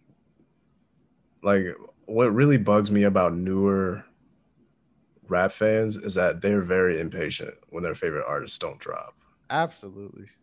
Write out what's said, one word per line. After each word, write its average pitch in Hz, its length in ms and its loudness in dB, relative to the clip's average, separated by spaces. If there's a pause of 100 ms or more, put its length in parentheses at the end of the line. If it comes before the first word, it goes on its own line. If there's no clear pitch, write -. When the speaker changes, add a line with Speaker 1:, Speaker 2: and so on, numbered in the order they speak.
(1400)
Speaker 1:
Like, 98 320 0 (320)
what 113 260 2
really 139 260 6
bugs 104 340 2
me 101 100 4
about 95 320 4
newer 95 720 0 (1200)
rap 92 260 0
fans 110 440 0
is 104 180 -8
that 87 280 0
they're 101 200 2
very 90 380 2
impatient 80 540 -6 (160)
when 82 120 -8
their 82 120 -4
favorite 76 340 -4
artists 73 300 -6
don't 73 200 -10
drop. - 380 -12 (340)
Speaker 2:
Absolutely. 101 760 -8 (160)